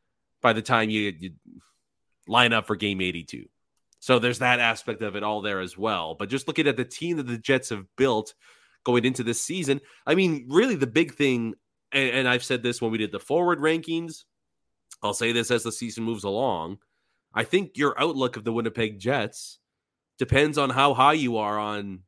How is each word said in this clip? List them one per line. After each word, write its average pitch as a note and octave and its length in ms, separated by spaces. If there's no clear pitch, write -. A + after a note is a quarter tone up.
by A#2 120
the A2 100
time A2 280
you, G#2 280
you F2 120
line A#2 260
up A2 140
for G#2 100
game G2 240
eighty-two. E2+ 460
So B2+ 200
there's A#2+ 200
that B2 220
aspect A2+ 420
of G#2 140
it G#2 60
all G#2+ 200
there G2+ 180
as F#2 160
well. F#2 420
But G2+ 100
just C3 180
looking D#3 200
at C3 100
the B2 80
team E3+ 340
that C3 80
the A#2+ 120
Jets C3 300
have G2+ 160
built A#2+ 380
going B2 200
into B2+ 180
this A#2 180
season, C#3+ 400
I D3+ 80
mean, E3 340
really G3+ 280
the C3+ 100
big C#3+ 280
thing, B2 400
and, C3+ 180
and B2+ 180
I've B2 140
said B2 200
this A#2+ 180
when A2+ 100
we A2 80
did G#2+ 140
the G2+ 80
forward E3+ 380
rankings, E3 640
I'll G#2 120
say A#2 180
this A#2 180
as A#2 120
the A2+ 100
season A2+ 320
moves A2 200
along, G2+ 540
I A2+ 100
think F3+ 320
your C#3+ 240
outlook C3+ 360
of G#2+ 80
the A#2 80
Winnipeg A2+ 460
Jets A2+ 600
depends C#3 400
on C3+ 120
how C3+ 240
high C3+ 180
you B2 260
are G#2 200
on G#2 500